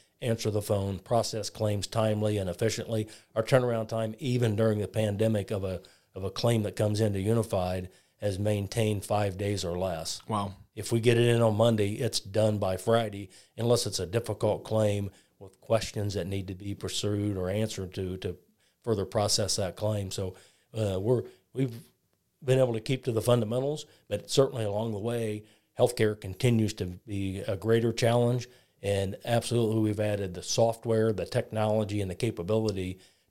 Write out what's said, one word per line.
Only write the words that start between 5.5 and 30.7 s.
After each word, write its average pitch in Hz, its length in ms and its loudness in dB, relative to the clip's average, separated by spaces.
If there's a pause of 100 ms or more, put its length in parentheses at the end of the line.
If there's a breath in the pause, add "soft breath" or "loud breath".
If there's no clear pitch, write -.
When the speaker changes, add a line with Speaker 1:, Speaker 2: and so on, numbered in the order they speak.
Speaker 1:
of 98 140 -4
a, 92 160 -6 (340 soft breath)
of 95 80 -10
a 95 80 -4
claim 117 320 2
that - 140 -6
comes 107 240 2
into 101 180 2
Unified, 95 720 0 (280 soft breath)
has 101 220 -4
maintained 104 640 0
five 104 340 0
days 101 280 -2
or 87 120 -4
less. 87 500 -4
Speaker 2:
Wow. 101 260 -2 (220)
Speaker 1:
If 107 180 -6
we 117 80 4
get 117 160 6
it 120 100 4
in 117 140 4
on 110 140 4
Monday, 107 400 4
it's - 260 -2
done 107 360 2
by 95 200 -2
Friday, 104 540 0 (260 loud breath)
unless 117 280 2
it's 104 140 -4
a 92 60 -4
difficult 104 580 0
claim 104 480 0 (280 soft breath)
with 98 200 -20
questions 104 540 -2
that 92 140 -2
need 98 200 -4
to 95 80 -8
be 101 180 -8
pursued 104 640 -2
or 92 140 -2
answered 101 460 -4
to, 92 220 -4
to 90 200 -6 (440)
further 98 240 0
process 104 520 0
that 92 180 -2
claim. 104 340 -2
So, 95 260 -6 (380 loud breath)
uh, 101 280 -2
we're, 117 220 2 (300 loud breath)
we've 127 200 -2 (720)
been 131 140 4
able 123 140 4
to 110 60 -2
keep 131 260 -4
to 123 60 -2
the 107 100 0
fundamentals, 120 640 0 (220 soft breath)
but - 220 -6
certainly 131 340 2
along 107 300 -2
the 101 60 -4
way, 110 440 -4 (340 soft breath)
healthcare 113 420 2
continues 110 560 2
to 95 100 -4
be 95 540 -6
a 101 180 -4
greater 113 340 4
challenge. 120 560 2 (340 soft breath)
And 98 420 -2
absolutely, 113 560 2
we've 107 220 2
added 101 320 -2
the 87 100 -10
software, 113 680 2